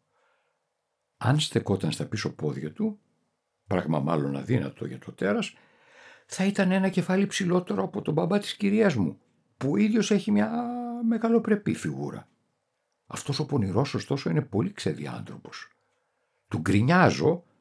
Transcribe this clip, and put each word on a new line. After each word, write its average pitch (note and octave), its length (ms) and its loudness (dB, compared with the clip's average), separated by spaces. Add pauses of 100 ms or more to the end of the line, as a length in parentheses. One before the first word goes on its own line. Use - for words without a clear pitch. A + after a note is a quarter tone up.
(1160)
Αν C3+ 220 2
στεκόταν G2 520 0
στα D2 140 -6
πίσω G2+ 280 -6
πόδια D2+ 380 -4
του, G#3+ 280 -4 (680)
πράγμα D#2+ 320 0
μάλλον C#2+ 360 -2
αδύνατο C#2 500 -4
για - 140 -10
το - 120 -16
τέρας, G#3 440 -2 (680)
θα - 200 -4
ήταν G3 260 2
ένα F#3+ 180 4
κεφάλι F#3 380 2
ψηλότερο F#3 560 0
από G3+ 180 -4
τον D#3+ 120 -2
μπαμπά F3 260 2
της - 160 -8
κυρίας G3+ 400 2
μου, F2 240 0 (380)
που C3+ 140 -2
ο D#3+ 40 0
ίδιος G#3+ 360 4
έχει G3+ 200 2
μια G#3+ 200 2 (560)
μεγαλοπρεπή A3+ 640 2
φιγούρα. - 540 -8 (800)
Αυτός - 320 -6
ο D3+ 60 -2
πονηρός, A2+ 480 0
ωστόσο, - 360 -2
είναι D3+ 120 2
πολύ D3 300 -2
ξεδιάντροπος. - 1000 -8 (760)
Του - 100 -4
γκρινιάζω, A2 840 4 (180)